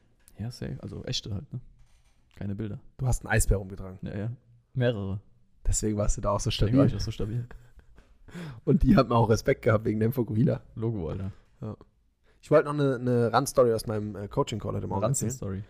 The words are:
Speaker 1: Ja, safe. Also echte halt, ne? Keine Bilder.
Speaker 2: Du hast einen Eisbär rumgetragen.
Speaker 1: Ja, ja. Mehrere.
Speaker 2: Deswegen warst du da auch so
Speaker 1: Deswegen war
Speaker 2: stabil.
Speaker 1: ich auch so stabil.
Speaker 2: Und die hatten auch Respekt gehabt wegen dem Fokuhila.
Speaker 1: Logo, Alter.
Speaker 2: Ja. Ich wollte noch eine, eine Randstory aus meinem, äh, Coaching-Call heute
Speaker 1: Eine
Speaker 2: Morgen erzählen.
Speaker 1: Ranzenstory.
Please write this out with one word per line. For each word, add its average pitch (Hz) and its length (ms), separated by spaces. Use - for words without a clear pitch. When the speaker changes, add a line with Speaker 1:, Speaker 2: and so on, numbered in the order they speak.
Speaker 1:
Ja, 104 120
safe. - 300
Also - 240
echte - 280
halt, - 200
ne? 127 80
Keine 98 200
Bilder. 104 260
Speaker 2:
Du 131 80
hast - 180
einen - 80
Eisbär 110 240
rumgetragen. 95 460
Speaker 1:
Ja, - 140
ja. 110 160
Mehrere. 110 460
Speaker 2:
Deswegen 107 300
warst 104 220
du - 20
da 104 100
auch 101 100
so 110 100
Speaker 1:
Deswegen 107 260
war 139 80
Speaker 2:
stabil. - 120
Speaker 1:
ich - 60
auch - 20
so 117 60
stabil. 113 360
Speaker 2:
Und 139 180
die 143 140
hatten 117 160
auch 117 180
Respekt 117 320
gehabt 110 220
wegen 107 160
dem 117 120
Fokuhila. 120 480
Speaker 1:
Logo, 110 340
Alter. 98 240
Speaker 2:
Ja. 107 140
Ich - 80
wollte 151 160
noch 147 80
eine, 139 220
eine 120 360
Randstory 127 400
aus 110 140
meinem, 107 300
äh, 101 120
Coaching-Call 104 440
heute 101 120
Speaker 1:
Eine 98 40
Speaker 2:
Morgen 95 160
erzählen. 117 260
Speaker 1:
Ranzenstory. 101 400